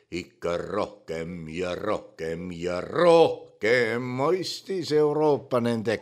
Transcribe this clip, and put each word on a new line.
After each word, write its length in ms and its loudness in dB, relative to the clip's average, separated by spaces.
Ikka 480 -4
rohkem 960 -6
ja 240 -4
rohkem 800 -6
ja 240 -4
rohkem 1400 2
ostis 720 -4
Euroopa 640 2
nende 420 0